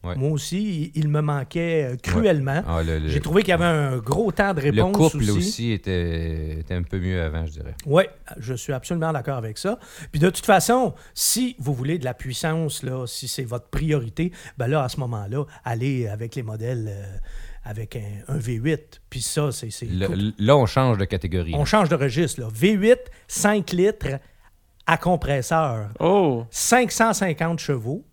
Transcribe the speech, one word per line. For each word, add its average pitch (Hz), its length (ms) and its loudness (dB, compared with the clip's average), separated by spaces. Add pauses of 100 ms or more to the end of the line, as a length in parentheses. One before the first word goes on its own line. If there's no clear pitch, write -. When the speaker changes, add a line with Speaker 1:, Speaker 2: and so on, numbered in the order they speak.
Speaker 1:
Ouais. 175 140 -6
Speaker 2:
Moi 139 140 0
aussi, 165 640 -2
il, 156 80 -2
il 151 80 2
me 151 100 2
manquait, 151 640 0
euh, 123 60 -4
Speaker 1:
Ouais. 127 120 -4
Speaker 2:
cruellement. 160 640 2
Speaker 1:
Ah, 82 160 0
le, 80 180 0
le, 78 100 -2
Speaker 2:
J'ai 139 100 2
trouvé 170 220 2
qu'il 185 80 0
y - 20 4
avait 170 140 2
un 147 320 2
gros 170 340 0
temps 196 220 2
de 151 80 -2
Speaker 1:
le 143 80 2
Speaker 2:
réponse 101 260 4
Speaker 1:
couple 151 280 4
Speaker 2:
aussi. 104 60 2
Speaker 1:
aussi 117 420 0
était, 82 880 -2
était 78 120 -8
un 90 100 -2
peu 95 160 -4
mieux 92 220 0
avant, 80 240 -2
je 78 60 -6
dirais. 76 240 -12 (100)
Speaker 2:
Oui, 160 200 4 (340)
je 123 160 -8
suis 131 180 -8
absolument 160 400 -4
d'accord 139 240 -4
avec 110 220 -8
ça. 214 200 -4 (320)
Puis 151 80 -4
de 170 120 6
toute - 160 -6
façon, 220 480 6 (180)
si 247 460 0
vous 139 160 -2
voulez 135 240 -2
de 131 80 -4
la 123 80 -2
puissance, 156 680 -2
là, 127 240 -6
si 123 220 -10
c'est - 160 -6
votre 120 240 -8
priorité, 151 640 0 (240)
ben 120 120 -2
là, 143 160 2
à 123 40 -2
ce - 120 -6
moment-là, 117 440 -4 (220)
allez 123 420 -2
avec 110 260 -8
les 131 100 -6
modèles, 113 440 -6
euh, 98 280 -12 (480)
avec 110 300 -10
un, 104 400 -8
un 156 40 -2
V 120 160 -4
huit. 143 560 -4
Puis 127 100 -8
ça, 147 320 -2
c'est, 113 180 -8
c'est - 140 -10
Speaker 1:
Le, 98 220 0
Speaker 2:
tout. 90 80 0
Speaker 1:
le, 101 240 0
là, 117 180 8
on 131 80 8
change 127 320 4
de 98 80 2
catégorie, 90 500 -2
Speaker 2:
On 73 40 0
Speaker 1:
là. 147 80 2
Speaker 2:
change 202 240 4
de 165 60 2
registre, 139 440 -2
là. 110 100 -6
V 117 200 4
huit, 220 300 6 (280)
cinq 208 440 0
litres 180 460 0 (680)
à 165 100 4
compresseur. 143 960 0 (100)
Speaker 3:
Oh. 160 500 4
Speaker 2:
Cinq 240 400 2
cent 226 220 4
cinquante 170 460 -2
chevaux 139 540 -4